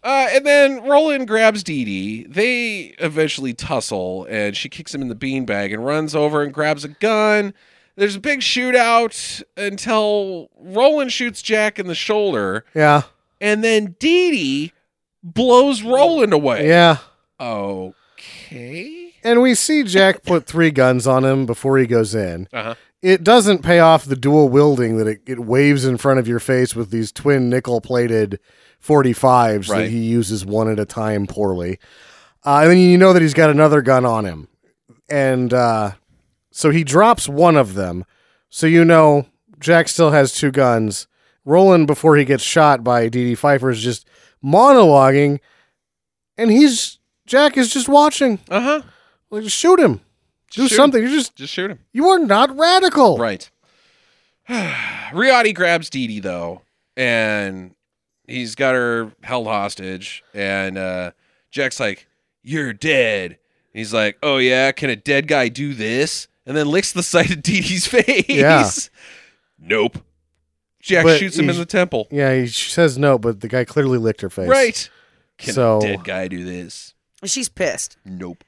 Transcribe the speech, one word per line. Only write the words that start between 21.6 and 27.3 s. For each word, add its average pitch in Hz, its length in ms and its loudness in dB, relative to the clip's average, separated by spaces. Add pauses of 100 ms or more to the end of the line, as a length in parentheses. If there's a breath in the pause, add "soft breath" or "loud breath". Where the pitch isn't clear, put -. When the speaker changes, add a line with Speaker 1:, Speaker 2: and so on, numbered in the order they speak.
Speaker 2:
he 131 80 4
goes 113 300 -2
in. 92 360 -6
Speaker 1:
Uh-huh. 113 220 -10 (300 soft breath)
Speaker 2:
It 185 200 2
doesn't 202 400 4
pay 170 160 4
off 160 260 6
the 135 100 -4
dual 139 340 2
wielding 123 480 2
that 110 100 0
it, 107 200 -6
it 127 120 -8
waves 131 460 2
in 127 120 -2
front 131 220 0
of 113 80 -4
your 117 120 -2
face 127 360 -2
with 113 160 -8
these 113 200 -6
twin 135 380 0